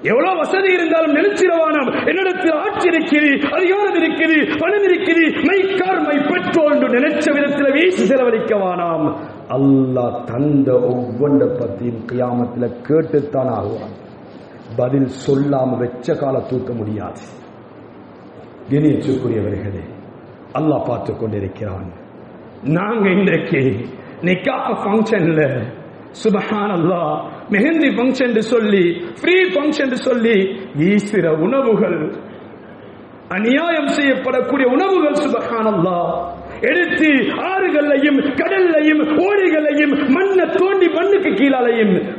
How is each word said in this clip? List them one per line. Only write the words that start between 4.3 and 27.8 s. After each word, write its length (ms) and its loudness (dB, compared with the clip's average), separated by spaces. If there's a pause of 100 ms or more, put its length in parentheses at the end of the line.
பணம் 280 0
இருக்குது, 380 2 (180)
மை 160 2 (160)
கார், 260 0
மை 180 0
பெட்ரோல் 540 2
என்று 160 2
நினைச்ச 420 2
விதத்துல 400 2
வீசி 340 2
செலவழிக்க 500 2
வானாம். 500 -2 (440)
அல்லாஹ் 760 2
தந்த 460 0 (100)
ஒவ்வொன்றை 680 0
பத்தியும் 560 -6
கியாமத்துல 640 -2 (140)
கேட்டுத்தான் 720 0
ஆகுவான். 420 -6 (840)
பதில் 400 0
சொல்லாம 600 0
வெச்ச 420 -4
கால 200 -2
தூக்க 340 -6
முடியாது. 480 -8 (1500)
கண்ணியத்துக்குரியவர்களே, 1120 -2 (680)
அல்லாஹ் 340 0
பார்த்து 280 -6
கொண்டிருக்கிறான். 720 -6 (760)
நாங்க 460 0
இன்றைக்கு 540 2 (580)
நிக்காஹ் 600 -2
ஃபங்க்ஷன்ல, 600 2 (760)
சுப்ஹானல்லாஹ், 1000 0 (360)
மெஹந்தி 400 2